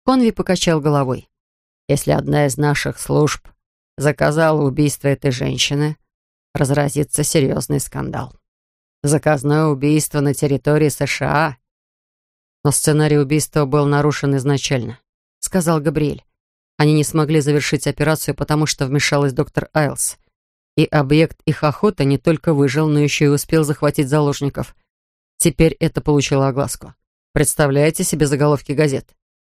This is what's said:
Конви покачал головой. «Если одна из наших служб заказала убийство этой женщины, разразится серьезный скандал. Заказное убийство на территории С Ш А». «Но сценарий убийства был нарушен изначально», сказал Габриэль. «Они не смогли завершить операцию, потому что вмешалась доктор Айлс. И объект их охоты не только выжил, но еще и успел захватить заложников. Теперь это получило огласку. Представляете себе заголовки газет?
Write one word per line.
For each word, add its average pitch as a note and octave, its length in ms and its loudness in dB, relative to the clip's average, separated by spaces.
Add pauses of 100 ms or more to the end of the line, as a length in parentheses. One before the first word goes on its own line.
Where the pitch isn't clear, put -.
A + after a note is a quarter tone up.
Конви B3+ 280 2
покачал F3 480 0
головой. C#3 480 -2 (600)
«Если C#3+ 220 0
одна D3 360 0
из B2 100 -2
наших C#3+ 420 -2
служб - 480 -2 (500)
заказала D3+ 680 0
убийство C#3+ 440 0
этой C#3 240 0
женщины, C#3 680 -2 (560)
разразится C#3+ 680 -2
серьезный C#3+ 560 0
скандал. C3 560 -8 (680)
Заказное D3 600 2
убийство D3 520 0
на C3+ 160 0
территории D3 540 0
С C#3+ 180 -4
Ш - 200 -4
А». D3 300 -2 (1080)
«Но D3 80 2
сценарий D3+ 460 2
убийства D3 460 0
был C#3+ 220 0
нарушен C#3+ 480 0
изначально», B2+ 640 -2 (400)
сказал E3+ 420 0
Габриэль. D3 440 -2 (520)
«Они D3+ 160 4
не D3+ 120 4
смогли D#3 340 0
завершить D3 480 0
операцию, D3 480 -2
потому D3+ 320 -2
что - 200 -4
вмешалась C#3+ 460 0
доктор C#3+ 400 -6
Айлс. C#3 460 -4 (580)
И D#3 100 2
объект D3+ 580 2
их - 180 -2
охоты D3+ 420 0
не C#3 140 2
только E3 340 0
выжил, C#3+ 360 2
но D3 100 2
еще D3 280 2
и - 20 4
успел D3 340 0
захватить D3 460 -2
заложников. C#3+ 680 -2 (680)
Теперь D#3+ 380 2
это D#3+ 200 -2
получило C#3 460 2
огласку. C3+ 480 -6 (380)
Представляете D3 720 0
себе D#3 220 0
заголовки D3 440 0
газет? C3+ 460 -2 (380)